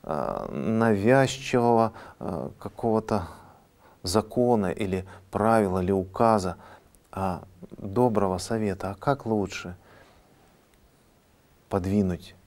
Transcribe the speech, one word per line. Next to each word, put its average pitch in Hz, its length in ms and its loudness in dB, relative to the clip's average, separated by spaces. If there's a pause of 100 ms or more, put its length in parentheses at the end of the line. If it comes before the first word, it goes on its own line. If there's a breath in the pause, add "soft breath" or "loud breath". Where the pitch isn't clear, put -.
э, 69 480 -6
навязчивого, 113 1400 2 (280 loud breath)
э, 78 300 -8 (100)
какого-то 110 680 -2 (800 loud breath)
закона 107 640 2
или 95 340 -4 (280 loud breath)
правила, 101 500 2
или 90 80 0
указа, 95 680 2 (540 loud breath)
а 95 320 -6 (340)
доброго 101 640 0
совета, 101 520 -4
а 98 40 -10
как 135 320 -2
лучше 95 500 -4 (1900 soft breath)
подвинуть 95 680 -2 (100)